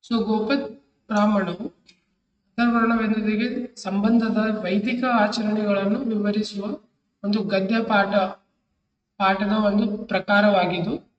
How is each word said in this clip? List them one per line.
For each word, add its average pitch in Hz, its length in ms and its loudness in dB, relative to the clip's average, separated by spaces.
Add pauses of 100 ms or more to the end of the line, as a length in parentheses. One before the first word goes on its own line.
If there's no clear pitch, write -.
So, 220 200 -2
ಗೋಪದ್ 220 460 0 (380)
ಬ್ರಾಹ್ಮಣವು 208 600 0 (880)
ಅಥರ್ವರ್ಣ 233 400 2
ವೇದಗಳಿಗೆ 214 760 -2
ಸಂಬಂಧದ 214 880 0
ವೈದಿಕ 208 400 -2
ಆಚರಣೆಗಳನ್ನು 208 960 0
ವಿವರಿಸುವ 208 800 -2 (460)
ಒಂದು 202 180 0
ಗದ್ಯ 190 400 0
ಪಾಠ, 196 320 0 (1040)
ಪಾಠದ 196 340 0
ಒಂದು 208 460 0
ಪ್ರಕಾರವಾಗಿದ್ದು 190 1000 0 (220)